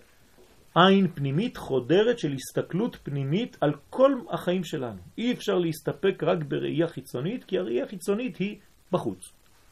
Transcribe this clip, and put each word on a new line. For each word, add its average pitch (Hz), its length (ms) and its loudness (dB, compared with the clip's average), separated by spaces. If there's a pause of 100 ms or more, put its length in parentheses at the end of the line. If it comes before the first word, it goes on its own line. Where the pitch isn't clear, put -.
(760)
עין 190 400 6
פנימית 143 420 -2
חודרת 170 640 2
של 147 140 -2
הסתכלות 151 680 -4
פנימית 143 580 -4
על 147 120 2 (180)
כל 262 220 6 (180)
החיים 180 340 -2
שלנו. 123 340 -6 (200)
אי 240 140 0
אפשר 196 260 -2
להסתפק 180 640 -2
רק 170 200 2
בראייה 143 460 0
חיצונית, 160 560 -6
כי - 140 -2
הראייה 240 260 -2
החיצונית 208 520 -4
היא 202 200 -4 (360)
בחוץ. 123 400 -2 (400)